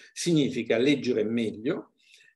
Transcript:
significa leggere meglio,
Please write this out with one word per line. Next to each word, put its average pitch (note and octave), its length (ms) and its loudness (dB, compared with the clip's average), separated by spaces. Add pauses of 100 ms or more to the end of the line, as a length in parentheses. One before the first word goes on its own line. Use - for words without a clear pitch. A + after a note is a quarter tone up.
(140)
significa B2 640 0
leggere A#2+ 460 2
meglio, A2+ 680 -4 (440)